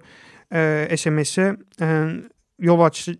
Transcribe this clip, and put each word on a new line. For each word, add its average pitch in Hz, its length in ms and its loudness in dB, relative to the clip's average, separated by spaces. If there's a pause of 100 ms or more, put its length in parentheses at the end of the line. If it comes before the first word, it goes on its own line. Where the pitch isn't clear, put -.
(540)
e, 156 440 0
S 160 120 -2
M 151 160 0
S'e, 190 320 -2 (240)
e, 160 260 0 (520)
yol 170 200 4
aç-, 170 400 0